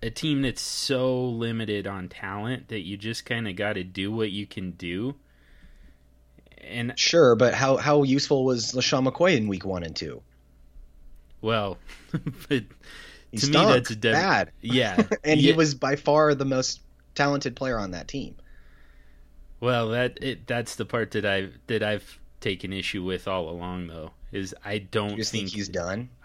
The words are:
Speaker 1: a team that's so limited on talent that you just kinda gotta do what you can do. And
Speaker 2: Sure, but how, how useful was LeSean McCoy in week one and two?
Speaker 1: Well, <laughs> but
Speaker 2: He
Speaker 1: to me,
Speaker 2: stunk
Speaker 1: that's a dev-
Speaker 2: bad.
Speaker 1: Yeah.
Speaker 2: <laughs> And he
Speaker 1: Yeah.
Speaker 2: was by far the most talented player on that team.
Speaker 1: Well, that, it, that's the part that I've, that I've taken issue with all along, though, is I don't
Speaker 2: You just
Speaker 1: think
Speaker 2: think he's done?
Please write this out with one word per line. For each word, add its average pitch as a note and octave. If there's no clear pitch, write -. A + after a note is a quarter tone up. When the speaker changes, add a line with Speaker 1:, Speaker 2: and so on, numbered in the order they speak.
Speaker 1:
a A#2
team C#3
that's B2+
so B2+
limited A2+
on F#2+
talent G#2
that A2
you F#2
just G#2+
kinda A2+
gotta G2+
do F#2+
what A2
you G2+
can F#2
do. F#2+
And A#2+
Speaker 2:
Sure, C#3
but A#2+
how, C3+
how D3
useful C3+
was B2
LeSean C3
McCoy E3+
in G#2+
week F#2+
one F#2
and D#2
two? D#2
Speaker 1:
Well, G#2+
<laughs> -
but C3
Speaker 2:
He A2+
Speaker 1:
to C3+
me, C#3+
Speaker 2:
stunk E3
Speaker 1:
that's B2
a A2+
dev- A2
Speaker 2:
bad. D3
Speaker 1:
Yeah. A#2+
Speaker 2:
<laughs> -
And D3+
he C#3
Speaker 1:
Yeah. E3
Speaker 2:
was D#3
by C3+
far D3
the C3+
most C3
talented C#3+
player B2+
on G2
that E2+
team. -
Speaker 1:
Well, A#2
that, B2
it, -
that's A#2+
the A2
part A2+
that G#2+
I've, G2
that G#2+
I've G#2
taken F#2+
issue F#2+
with F#2
all F#2
along, F2
though, D#2+
is G2
I G#2
don't G#2
Speaker 2:
You G2+
just A2
Speaker 1:
think G#2+
Speaker 2:
think F#2
he's G2+
done? F#2